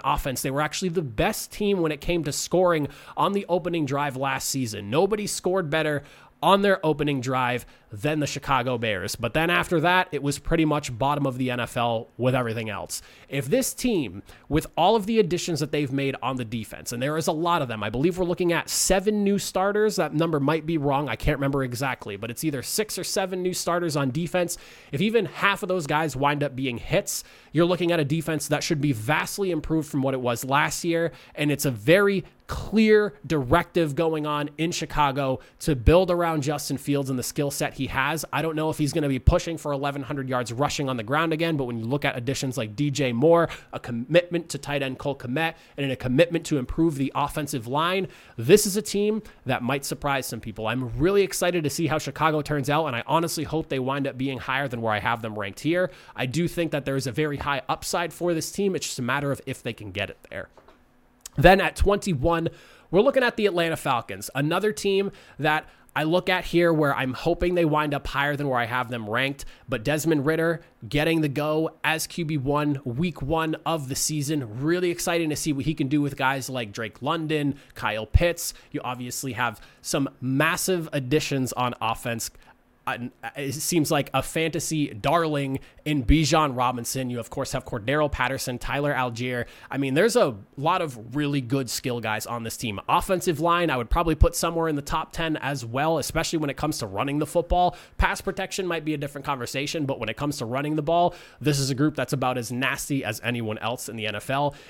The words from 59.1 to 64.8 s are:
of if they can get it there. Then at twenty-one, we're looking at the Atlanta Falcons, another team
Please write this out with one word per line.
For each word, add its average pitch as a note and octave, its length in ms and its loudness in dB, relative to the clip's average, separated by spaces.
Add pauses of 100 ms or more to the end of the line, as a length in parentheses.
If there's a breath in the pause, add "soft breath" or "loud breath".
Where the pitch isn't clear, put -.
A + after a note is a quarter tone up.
of B2 140 -4
if - 180 -8
they A#2 120 -6
can G#2 160 -14
get G2 180 -4
it - 80 -16 (140)
there. - 180 -10 (880)
Then F3+ 240 8
at - 160 -2
twenty-one, E3+ 720 2 (420 loud breath)
we're F3 100 4
looking C4+ 220 4
at A#3 140 2
the G#3 100 2
Atlanta E3+ 300 2
Falcons, A#2 580 -2
another E3+ 380 0
team G3 400 0 (260 loud breath)